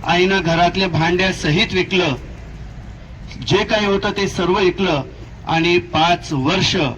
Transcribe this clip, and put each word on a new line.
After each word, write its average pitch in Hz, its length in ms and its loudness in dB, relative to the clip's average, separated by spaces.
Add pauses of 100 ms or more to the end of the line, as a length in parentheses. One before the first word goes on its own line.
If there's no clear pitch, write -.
आईनं 185 380 4
घरातल्या 175 440 2
भांड्यासहित 170 840 2
विकलं, 175 420 0 (1300)
जे 202 180 2
काही 208 220 2
होतं 196 240 0
ते 196 180 -2
सर्व 185 320 0
विकलं 175 420 2 (440)
आणि 165 320 2
पाच 170 540 2
वर्ष 143 440 0 (220)